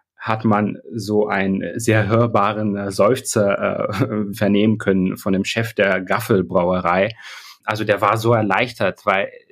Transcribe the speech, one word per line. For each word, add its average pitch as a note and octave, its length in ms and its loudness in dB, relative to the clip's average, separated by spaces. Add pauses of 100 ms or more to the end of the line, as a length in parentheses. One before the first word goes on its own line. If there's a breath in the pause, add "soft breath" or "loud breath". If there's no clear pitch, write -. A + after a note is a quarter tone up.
(160 soft breath)
hat A2+ 280 -4
man G#2 340 0 (160)
so G#2+ 320 0
einen F#2+ 540 -2
sehr A2 260 2
hörbaren, G#2+ 680 0
äh, G2+ 160 -6
Seufzer, G2+ 960 0
äh, G#2+ 440 -4
<laughs> - 20 -
vernehmen G#2 440 2
können F#2+ 380 0
von - 160 -4
dem F#2+ 120 0
Chef A2+ 300 -4
der G2 260 2
Gaffelbrauerei. F#2 1080 0 (560 loud breath)
Also G#2+ 200 -4
der G2+ 160 2
war G#2 160 4
so A2+ 160 2
erleichtert, A2 720 0
weil G2 260 0 (220)